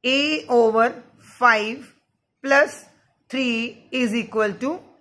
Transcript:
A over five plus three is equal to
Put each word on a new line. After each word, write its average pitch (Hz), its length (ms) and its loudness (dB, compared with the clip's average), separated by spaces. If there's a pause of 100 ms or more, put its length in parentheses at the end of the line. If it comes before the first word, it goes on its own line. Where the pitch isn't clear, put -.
A 285 480 -2
over 226 340 4 (480)
five 226 500 0 (600)
plus 277 340 2 (520)
three 240 640 -4
is 247 240 -2
equal 214 440 -2
to 262 100 -2 (300)